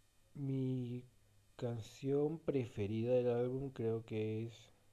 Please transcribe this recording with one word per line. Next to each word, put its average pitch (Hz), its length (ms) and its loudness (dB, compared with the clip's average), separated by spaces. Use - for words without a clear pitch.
Mi 127 680 -2
canción 135 880 -2
preferida 113 760 0
del 123 160 6
álbum 127 400 0
creo 113 340 0
que 110 420 -2
es - 280 -14